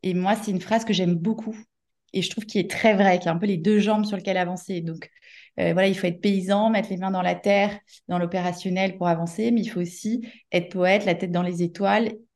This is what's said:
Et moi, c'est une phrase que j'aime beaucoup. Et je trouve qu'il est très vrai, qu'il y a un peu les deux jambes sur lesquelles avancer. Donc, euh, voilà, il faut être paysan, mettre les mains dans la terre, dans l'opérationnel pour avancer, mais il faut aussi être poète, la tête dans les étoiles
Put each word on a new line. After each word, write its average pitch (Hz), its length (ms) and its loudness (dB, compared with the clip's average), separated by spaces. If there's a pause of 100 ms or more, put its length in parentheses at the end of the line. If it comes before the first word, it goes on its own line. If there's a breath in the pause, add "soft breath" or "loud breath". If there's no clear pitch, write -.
Et 180 120 0
moi, 185 220 2
c'est 214 160 -6
une 180 80 -2
phrase 226 240 0
que 226 80 0
j'aime 175 240 2
beaucoup. 214 400 -4 (560)
Et 190 100 0
je - 80 -4
trouve 214 160 -8
qu'il 208 140 -2
est 170 100 -2
très 220 240 4
vrai, 190 240 6
qu'il 175 80 -4
y - 20 0
a 165 40 0
un 165 60 -2
peu - 80 -2
les 151 120 0
deux 208 220 4
jambes 214 260 2
sur 208 100 -4
lesquelles 185 220 -2
avancer. 180 420 -4
Donc, 160 300 -10 (480 loud breath)
euh, 170 140 2
voilà, 190 160 4
il 190 80 2
faut 190 100 -2
être 175 140 -2
paysan, 202 500 2
mettre 202 200 0
les 190 80 -4
mains 190 120 -4
dans 185 120 0
la 180 120 0
terre, 202 440 2 (300 loud breath)
dans 175 100 -2
l'opérationnel 180 760 -2
pour 180 120 0
avancer, 170 420 0
mais 233 100 4
il 185 80 -4
faut 180 120 -6
aussi 214 420 -4 (300 loud breath)
être 175 180 -2
poète, 190 340 2
la 175 100 2
tête 175 180 -4
dans 175 100 0
les 175 200 -2
étoiles 202 500 0 (240)